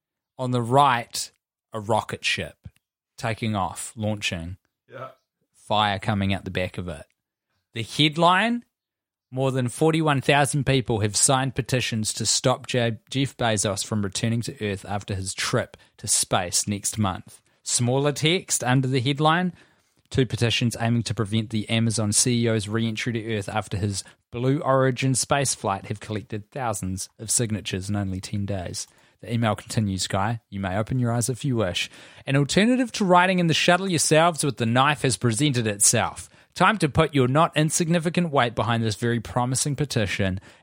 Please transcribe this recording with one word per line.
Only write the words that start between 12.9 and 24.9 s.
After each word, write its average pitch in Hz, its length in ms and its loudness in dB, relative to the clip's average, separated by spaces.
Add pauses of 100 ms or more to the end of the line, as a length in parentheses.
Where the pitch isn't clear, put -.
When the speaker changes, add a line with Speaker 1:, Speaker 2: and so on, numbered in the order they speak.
Speaker 1:
Jeff 135 280 -2
Bezos 110 460 0
from 107 200 -2
returning 113 380 -2
to - 220 -8
Earth 101 240 -4
after 101 280 -6
his 95 180 -6
trip - 440 -2 (200)
to - 100 -12
space - 600 0
next 104 320 -4
month. 98 420 -4 (220)
Smaller 135 480 0
text 156 520 -2
under 131 240 2
the 131 120 0
headline, 156 540 2 (560)
two 135 160 2
petitions 117 540 0
aiming 117 240 0
to 104 120 -6
prevent 110 340 -2
the 110 200 -4
Amazon 113 420 0
C 120 320 2
E 117 60 2
O's 110 180 0
re-entry 113 460 -2
to 113 220 -6
Earth 101 140 -4
after 104 280 -4
his 98 260 -2 (280)
Blue 131 280 0
Origin 131 560 2